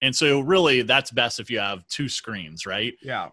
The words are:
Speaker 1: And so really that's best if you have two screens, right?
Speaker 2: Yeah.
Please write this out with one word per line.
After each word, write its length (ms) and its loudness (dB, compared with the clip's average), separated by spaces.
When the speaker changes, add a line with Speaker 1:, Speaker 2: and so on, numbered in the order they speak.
Speaker 1:
And 140 2
so 240 4
really 420 4
that's 300 2
best 260 0
if 120 -12
you 100 -2
have 260 -6
two 220 -6
screens, 580 -10
right? 340 -4
Speaker 2:
Yeah. 320 -6